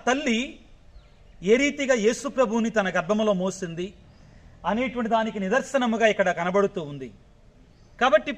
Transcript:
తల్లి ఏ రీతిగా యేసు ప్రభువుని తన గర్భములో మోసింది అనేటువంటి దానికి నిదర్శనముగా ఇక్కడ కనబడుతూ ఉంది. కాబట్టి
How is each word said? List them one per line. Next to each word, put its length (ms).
తల్లి 320
ఏ 60
రీతిగా 400
యేసు 320
ప్రభువుని 420
తన 240
గర్భములో 400
మోసింది 520
అనేటువంటి 420
దానికి 280
నిదర్శనముగా 680
ఇక్కడ 200
కనబడుతూ 440
ఉంది. 260
కాబట్టి 400